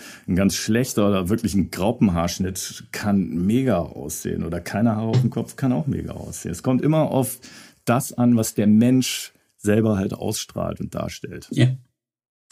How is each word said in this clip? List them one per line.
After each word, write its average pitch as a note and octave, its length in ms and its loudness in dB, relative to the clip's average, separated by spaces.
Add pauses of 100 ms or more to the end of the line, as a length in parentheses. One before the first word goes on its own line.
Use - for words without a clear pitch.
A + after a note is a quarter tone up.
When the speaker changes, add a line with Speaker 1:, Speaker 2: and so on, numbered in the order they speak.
(280)
Speaker 1:
ein F#2 80 0
ganz G2 180 2
schlechter A2+ 540 0
oder F#2+ 200 0
wirklich G#2+ 260 0
ein F2 160 0
Graupenhaarschnitt F#2 1200 -2
kann G2+ 360 0 (160)
mega A#2 340 2
aussehen E2+ 680 -6
oder E2+ 160 -4
keine G#2+ 360 0
Haare A2 120 -4
auf A#2 120 2
dem B2+ 100 2
Kopf - 260 -6
kann C3 160 0
auch D3 160 -2
mega - 240 -4
aussehen. - 400 -10
Es F2+ 100 -10
kommt B2+ 200 2
immer D#3 280 2
auf A#2+ 300 0 (440)
das - 300 0
an, A#2+ 220 4
was A2 180 0
der G#2 140 2
Mensch B2 640 4 (260)
selber G#2+ 400 2
halt G2 160 -2
ausstrahlt - 680 -6
und E2 140 -8
darstellt. - 580 -8
Speaker 2:
Ja. B2+ 160 4 (840)